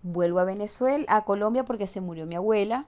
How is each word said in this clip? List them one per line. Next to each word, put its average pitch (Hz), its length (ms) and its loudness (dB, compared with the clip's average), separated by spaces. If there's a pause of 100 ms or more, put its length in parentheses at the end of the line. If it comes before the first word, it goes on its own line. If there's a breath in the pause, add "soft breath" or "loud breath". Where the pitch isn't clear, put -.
vuelvo 175 340 2
a 180 60 4
Venezuela, 214 640 0
a 214 180 4
Colombia 214 400 0
porque 214 220 -4
se 190 120 -8
murió 165 280 -8
mi 170 80 -8
abuela 214 520 0